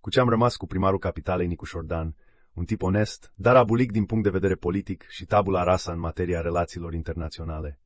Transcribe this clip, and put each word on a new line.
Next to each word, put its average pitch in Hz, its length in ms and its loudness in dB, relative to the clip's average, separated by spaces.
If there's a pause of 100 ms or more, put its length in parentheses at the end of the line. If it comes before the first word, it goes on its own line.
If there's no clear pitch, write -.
Cu - 100 -8
ce - 100 4
am 123 80 4
rămas 117 280 2
cu - 100 -10
primarul 95 320 2
capitalei, 87 480 -2
Nicu 85 180 -6
Șordan, 82 520 -6 (360)
un 85 120 -6
tip 107 180 -4
onest, 104 520 0
dar 117 220 6
abulic 117 360 4
din 104 120 2
punct 110 200 0
de 98 60 4
vedere 92 240 2
politic 95 540 -4
și - 160 -14
tabula 95 380 2
rasa 90 300 2
în 85 60 -6
materia 85 420 -2
relațiilor 85 540 -4
internaționale 80 920 -8